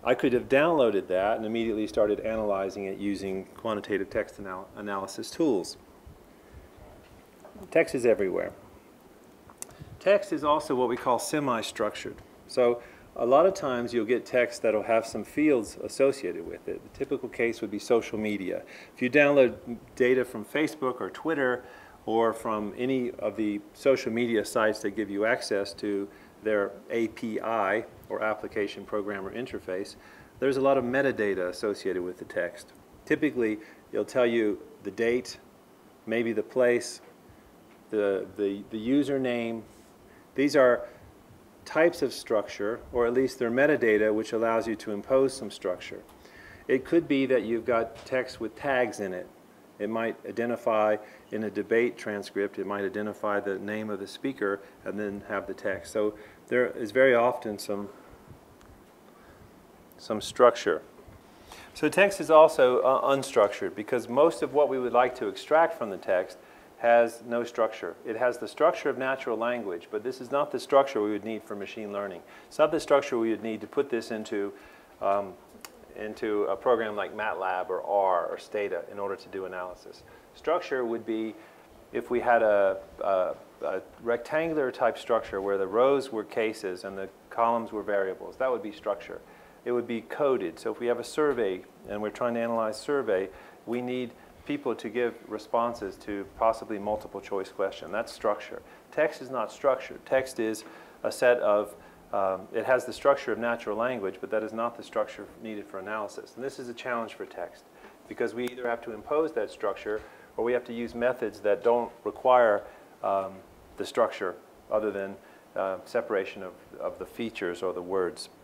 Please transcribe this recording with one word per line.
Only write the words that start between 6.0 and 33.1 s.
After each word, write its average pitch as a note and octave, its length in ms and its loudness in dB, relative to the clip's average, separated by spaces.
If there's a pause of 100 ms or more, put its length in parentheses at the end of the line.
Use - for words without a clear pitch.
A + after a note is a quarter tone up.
Text - 240 2
is A#2+ 120 0
everywhere. F#2 460 2 (1500)
Text G3+ 340 2
is D3 120 -4
also D3+ 300 2
what B2 140 2
we A#2+ 80 0
call A#2+ 220 2
semi-structured. A#2 960 -2 (320)
So A#2+ 360 2 (340)
A A#2+ 100 0
lot C#3 180 8
of F#3+ 100 4
times A#2+ 380 -4
you'll A2+ 140 0
get A#2 180 0
text A#2+ 380 0
that'll G#2+ 220 2
have A2+ 200 4
some G#2+ 200 -8
fields C#3 580 2
associated F2 640 0
with F2 220 -10
it. F#2+ 140 -8
The - 160 -20
typical C3+ 300 -4
case A#2 320 -2
would G#2 100 -4
be G#2 80 -6
social A2+ 400 2
media. F#2+ 440 -2 (320)
If - 80 -4
you B2 80 2
download C#3+ 460 6 (400)
data B2+ 280 4
from A2 200 -8
Facebook C#3+ 560 -2
or F#2+ 100 -4
Twitter C3+ 540 -2 (420)
or A2+ 260 4
from G#2+ 460 -4
any B2+ 400 0
of G2+ 180 -4
the G#2 240 0 (140)
social B2+ 380 2
media A#2 320 2
sites A2 360 2
that G2+ 120 -4
give G2+ 180 -4
you G2+ 160 0
access A2 480 -2
to G2+ 340 -4 (340)
their G2+ 280 0 (180)
A A#2 200 0
P G#2+ 320 -6
I, G#2+ 440 0 (240)
or - 140 -4
Application G#2 640 -4
Programmer G2 500 -6
Interface, G2+ 640 -8 (420)
there's C3 180 0
a C3+ 40 0
lot C#3 180 4
of B2 60 0
metadata A2 640 0
associated F#2 540 -2
with F2+ 160 -6
the - 60 -12
text. - 480 -6 (320)
Typically, B2 540 0 (340)